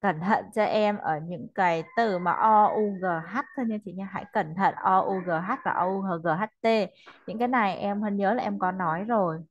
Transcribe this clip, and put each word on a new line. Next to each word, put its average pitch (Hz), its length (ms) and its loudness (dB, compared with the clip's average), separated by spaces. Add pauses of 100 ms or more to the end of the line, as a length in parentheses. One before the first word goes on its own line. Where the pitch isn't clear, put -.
cẩn 175 180 0
thận 208 260 0 (100)
cho 214 80 2
em 208 340 2
ở 156 300 -4
những 175 280 -10
cái 170 280 2 (140)
từ 220 220 2
mà 175 140 0
O 214 320 6
U 214 260 2 (100)
G 185 40 -4
H 170 320 -2 (200)
thôi 262 120 -2
nha 214 160 -4
chị 175 80 -12
nha. 190 180 -10
Hãy - 220 -8
cẩn 165 220 -2
thận 185 200 2
O 190 240 4
U 190 280 0
G - 20 -6
H 175 220 -2 (140)
và - 60 0
O - 140 0
U 190 160 -2
G 175 260 -2
H 170 160 0 (180)
T. - 40 -2 (640)
Những 196 120 -8
cái 247 80 0
này 226 300 2
em 202 240 -2
hình 202 160 -2
nhớ 196 160 2
là - 100 -2
em 202 160 -4
có 185 120 0
nói 180 320 -2
rồi. 196 360 0 (120)